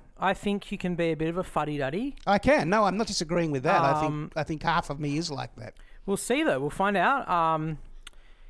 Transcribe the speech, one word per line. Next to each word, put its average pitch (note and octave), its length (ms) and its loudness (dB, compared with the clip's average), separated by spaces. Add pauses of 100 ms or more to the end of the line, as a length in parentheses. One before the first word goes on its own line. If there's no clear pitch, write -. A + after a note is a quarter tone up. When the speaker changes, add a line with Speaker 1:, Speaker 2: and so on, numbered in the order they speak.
(180)
Speaker 1:
I F#3 160 0
think G3+ 380 -4
you G3+ 60 -6
can F3+ 180 -2
be E3 160 2
a D#3 40 0
bit D#3+ 140 -2
of E3+ 80 -4
a F#3 60 -2
fuddy-duddy. D3+ 720 -2 (100)
Speaker 2:
I G3 140 4
can. B3 300 4
No, G#3 160 4
I'm F3+ 120 2
not A3+ 100 0
disagreeing E3+ 440 0
with C3 120 -2
that. E3+ 180 4
I C#3 100 4
Speaker 1:
Um, D3+ 380 0
Speaker 2:
think, - 80 -16
I D3+ 60 -2
think D#3 200 -4
half E3 260 0
of C#3+ 100 -6
me D3 180 -2
is E3 140 -4
like B2+ 240 -8
that. A2+ 200 -14 (300)
Speaker 1:
We'll G3 120 0
see, C#4 260 0
though. A3 160 2
We'll C#3+ 100 -2
find G3 280 0
out. A#3+ 320 2
Um, D#3+ 480 0 (720)